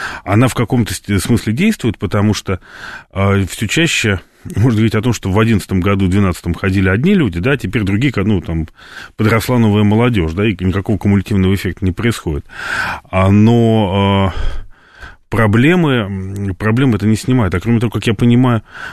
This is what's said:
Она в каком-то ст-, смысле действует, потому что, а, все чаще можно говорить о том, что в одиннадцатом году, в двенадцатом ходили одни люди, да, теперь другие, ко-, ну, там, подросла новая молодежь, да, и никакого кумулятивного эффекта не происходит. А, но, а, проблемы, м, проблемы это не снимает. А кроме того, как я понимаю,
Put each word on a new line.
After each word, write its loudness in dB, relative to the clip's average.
Она 2
в -4
каком-то -2
ст-, -2
смысле 0
действует, -2
потому 0
что, -6
а, 2
все -6
чаще 0
можно 2
говорить 2
о 0
том, 0
что -4
в 2
одиннадцатом 0
году, 0
в 2
двенадцатом 0
ходили 0
одни 2
люди, 0
да, 0
теперь -4
другие, 0
ко-, -2
ну, 2
там, -4
подросла 0
новая 4
молодежь, 2
да, 0
и 0
никакого -2
кумулятивного 0
эффекта -6
не 0
происходит. -4
А, 2
но, 2
а, -6
проблемы, 2
м, -4
проблемы 0
это 0
не 4
снимает. 0
А -2
кроме 0
того, 0
как -6
я 2
понимаю, 4